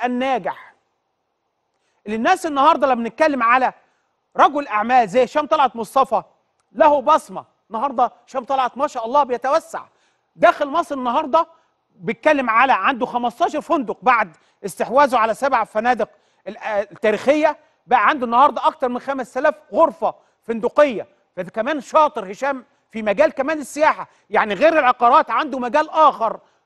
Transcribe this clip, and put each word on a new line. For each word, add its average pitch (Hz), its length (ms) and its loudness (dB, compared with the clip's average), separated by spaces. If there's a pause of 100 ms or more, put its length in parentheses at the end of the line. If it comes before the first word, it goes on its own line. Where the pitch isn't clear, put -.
الناجح. 247 720 -4 (1300)
اللي 214 100 -6
الناس 349 300 0
النهاردة 285 420 2
لما 233 160 0
بنتكلم 277 400 0
على 233 300 2 (640)
رجل 277 300 2
أعمال 220 420 0
زي 247 140 2
هشام 302 220 -2
طلعت 294 300 0
مصطفى، 226 480 -2 (480)
له 285 300 4
بصمة. 214 540 -2 (140)
النهاردة 240 420 -2 (160)
هشام 254 160 -8
طلعت 262 340 -4
ما 285 100 -2
شاء 240 180 -10
الله 277 180 2
بيتوسع 262 600 -4 (520)
داخل 302 320 2
مصر. 294 280 -4
النهاردة 277 520 -2 (480)
بيتكلم 247 540 0
على، 240 240 4
عنده 214 320 -2
خمستاشر 247 560 -4
فندق 254 400 -4
بعد 214 340 0 (300)
استحواذه 233 520 0
على 220 160 0
سبع 262 300 -2
فنادق 220 460 -2 (380)
ال-، 202 100 -14
آه، 202 240 -4
التاريخية، 262 760 0 (300)
بقى 277 200 2
عنده 262 180 0
النهاردة 254 420 2
أكتر 277 220 -2
من 247 100 -6
خمس 262 380 -8
آلاف 302 180 0 (180)
غرفة 247 420 0 (280)
فندقية. 233 640 0 (280)
فده 180 140 -10
كمان 247 320 -4
شاطر 233 500 0
هشام 262 340 -6 (260)
في 220 100 -10
مجال 214 300 0
كمان 302 280 -4
السياحة، 269 480 -2 (220)
يعني 208 240 0
غير 311 260 2
العقارات 254 520 4
عنده 262 280 -4
مجال 294 300 -2
آخر 226 500 2 (260)